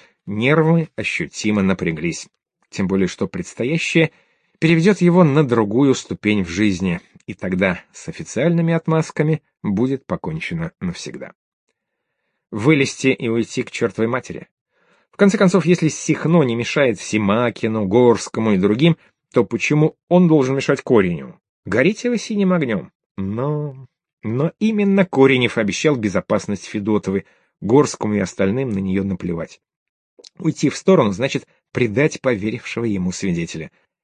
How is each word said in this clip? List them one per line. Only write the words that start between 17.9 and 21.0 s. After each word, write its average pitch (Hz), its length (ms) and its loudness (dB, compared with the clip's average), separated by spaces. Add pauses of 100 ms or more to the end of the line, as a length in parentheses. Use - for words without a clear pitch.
и 95 40 2
другим, 117 380 4 (360)
то 117 120 2
почему 151 520 0 (120)
он 180 180 6
должен 139 300 4
мешать 135 260 -2
Кореню? 87 560 0 (260)